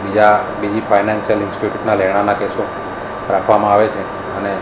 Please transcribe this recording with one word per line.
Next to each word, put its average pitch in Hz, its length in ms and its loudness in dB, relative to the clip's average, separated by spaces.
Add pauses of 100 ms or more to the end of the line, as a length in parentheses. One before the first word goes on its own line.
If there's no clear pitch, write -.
બીજા, 104 360 4 (220)
બીજી 104 280 -2
ફાઇનાન્શિયલ 104 520 2
ઇન્સ્ટિટ્યૂટના 104 540 -2
લેણાના 101 380 2
કેસો 101 340 -4 (640)
રાખવામાં 104 440 2
આવે 107 140 4
છે 101 140 -4 (360)
અને 98 240 -4